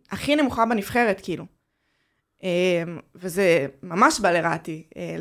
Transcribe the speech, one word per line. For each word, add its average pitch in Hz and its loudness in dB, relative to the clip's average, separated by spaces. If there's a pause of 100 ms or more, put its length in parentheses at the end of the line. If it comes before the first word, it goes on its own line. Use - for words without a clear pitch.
(100)
הכי 269 0
נמוכה 247 2
בנבחרת, 226 0
כאילו. 165 -8 (1000)
אמ, 185 -6 (680)
וזה 175 2 (160)
ממש 202 2
בא 196 4
לרעתי. 160 -2 (140)
אה, 165 -8